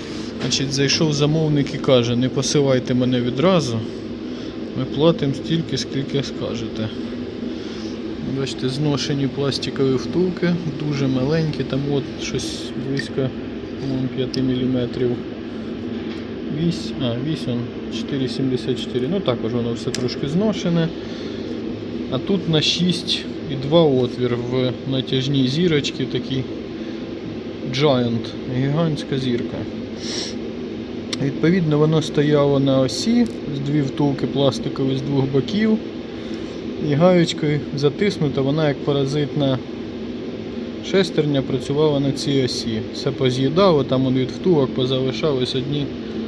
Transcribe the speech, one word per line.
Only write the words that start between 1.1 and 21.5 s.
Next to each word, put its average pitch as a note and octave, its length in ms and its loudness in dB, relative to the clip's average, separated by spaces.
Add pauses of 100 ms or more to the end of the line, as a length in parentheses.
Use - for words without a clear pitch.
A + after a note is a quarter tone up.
замовник D3 600 2
і - 40 -4
каже: A#2+ 380 4
«Не B2 140 2
посилайте C3 640 2
мене B2 280 2
відразу, C3 580 2 (1000)
ми B2+ 80 0
платимо C#3+ 480 2
стільки, E3 440 -2
скільки C3+ 460 -2
скажете». A2 680 -4 (1500)
Бачите, C3 300 -2
зношені C#3 580 0
пластикові C3 680 0
втулки, F3 580 0 (340)
дуже C#3+ 200 0
маленькі, C#3 560 0
там C3+ 160 -2 (140)
от C#3 100 2 (200)
щось - 380 -4 (260)
близько, C3+ 420 -2 (520)
по-моєму, C3 340 -2
п'яти B2+ 260 0
міліметрів. B2+ 680 0 (1500)
Вісь, E3+ 320 0 (100)
а, A#2+ 140 0 (120)
вісь D#3 200 -2
он, A#2+ 120 0 (380)
чотири B2+ 300 -2
сімдесят B2 560 0
чотири, B2 280 0
ну G3+ 80 2
також A2+ 340 0
воно A#2 200 0
все A2+ 160 -2
трошки B2 380 -2
зношене. E3+ 600 2 (1200)